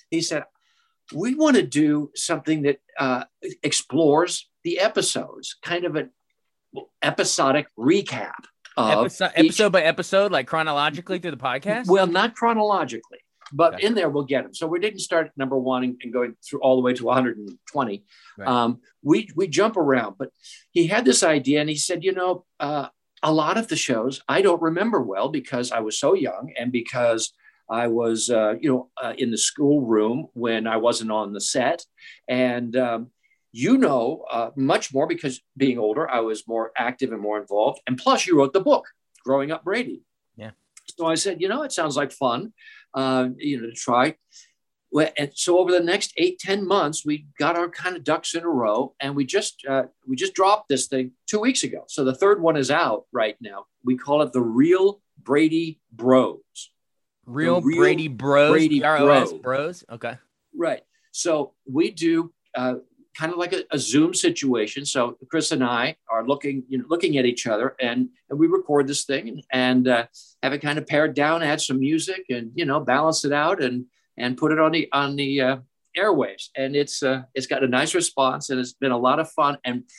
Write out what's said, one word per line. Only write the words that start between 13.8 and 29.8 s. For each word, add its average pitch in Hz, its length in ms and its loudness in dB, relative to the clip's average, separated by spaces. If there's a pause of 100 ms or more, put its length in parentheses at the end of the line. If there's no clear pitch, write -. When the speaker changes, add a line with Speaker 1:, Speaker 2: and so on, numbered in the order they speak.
Speaker 1:
in 226 80 2
there 180 160 0
we'll 143 160 -2
get 131 180 -2
'em. - 100 -16
So 165 140 -6
we 175 120 -2
didn't 196 200 -4
start 160 280 -2
at - 100 -18
number 135 200 -2
one 127 280 -2
and, 123 180 -6
and 120 80 -12
going 123 240 -4 (100)
through 139 140 -8
all 131 160 4
the 127 60 2
way 123 120 2
to 120 160 -4
a 123 40 4
hundred 127 240 2
and 101 280 -14
twenty. 113 380 -6 (340)
Speaker 2:
Right. 101 100 -6
Speaker 1:
Um, 120 340 0 (200)
we, 196 320 2
we 185 140 -2
jump 196 300 0
around, 131 420 0
but 131 100 -8 (420)
he 170 160 2
had 220 180 2
this 254 180 4
idea 147 380 2
and 151 80 -2
he 156 60 -4
said, 165 280 -4
"You 185 100 0
know, 180 320 -4 (140)
uh, 143 300 -4 (340)
a 156 80 2
lot 156 260 2
of 226 100 -4
the 160 80 -4
shows 127 540 -2
I 156 120 2
don't 175 200 4
remember 175 400 0
well 104 280 -4
because 123 420 -4
I 117 80 -2
was 107 180 -6
so 151 160 2
young 127 440 -4
and 123 140 -4
because 117 640 -2 (360)
I 117 180 -2
was, 117 420 0
uh, 110 320 2
you 151 80 0
know, 127 200 0 (120)
uh, 117 160 -6
in 123 140 -2
the 110 60 -4
schoolroom 127 960 2